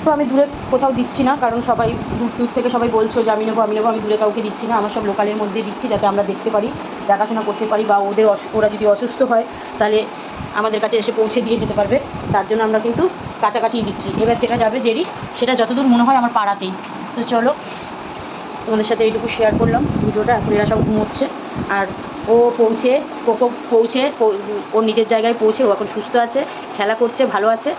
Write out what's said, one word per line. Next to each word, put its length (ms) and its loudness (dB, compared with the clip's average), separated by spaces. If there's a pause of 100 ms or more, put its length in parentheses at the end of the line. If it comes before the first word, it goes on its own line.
তো 60 4
আমি 140 2
দূরে 220 4 (240)
কোথাও 220 2
দিচ্ছি 300 -2
না, 140 2
কারণ 240 0
সবাই 320 0 (260)
দূর 200 -2
দূর 160 0
থেকে 140 0
সবাই 200 0
বলছো 340 2
যে, 80 2
"আমি 140 0
নেবো, 160 0
আমি 140 0
নেবো", 140 0
আমি 120 0
দূরে 160 0
কাউকে 260 0
দিচ্ছি 240 -6
না, 100 0
আমার 140 0
সব 140 -4
লোকালের 320 0
মধ্যে 260 -2
দিচ্ছি, 260 -6
যাতে 180 0
আমরা 160 2
দেখতে 280 -2
পারি, 180 0 (380)
দেখাশোনা 340 2
করতে 260 -2
পারি, 180 0
বা 140 4
ওদের 280 2
অসু-, 280 0
ওরা 140 4
যদি 180 0
অসুস্থ 360 2
হয়, 220 4 (340)
তাহলে 200 4 (560)
আমাদের 260 0
কাছে 160 0
এসে 160 0
পৌঁছে 280 2
দিয়ে 160 0
যেতে 180 -2
পারবে। 220 2 (360)
তার 160 2
জন্য 140 2
আমরা 160 2
কিন্তু 300 2 (320)
কাছাকাছিই 420 0
দিচ্ছি। 260 -6 (120)
এবার 180 2
যেটা 180 0
যাবে 240 2
জেরি, 240 0 (320)
সেটা 180 2
যতদূর 320 0
মনে 160 6
হয় 140 4
আমার 180 2
পাড়াতেই, 380 0 (400)
তো 100 -6
চলো, 280 2 (1160)
তোমাদের 200 0
সাথে 180 0
এইটুকু 240 0
শেয়ার 280 2
করলাম 260 2 (140)
ভিডিওটা। 380 0
এখন 180 -2
এরা 140 2
সব 140 0
ঘুমোচ্ছে, 440 0 (440)
আর 180 0 (400)
ও 80 4 (160)
পৌঁছে, 400 2 (320)
কোকো 240 2 (220)
পৌঁছে, 340 4 (100)
পৌ-, 240 2 (360)
ওর 120 2
নিজের 220 2
জায়গায় 320 2
পৌঁছে 240 2
ও 100 4
এখন 140 -2
সুস্থ 300 -8
আছে, 240 2 (320)
খেলা 220 0
করছে, 320 0
ভালো 220 0
আছে। 300 0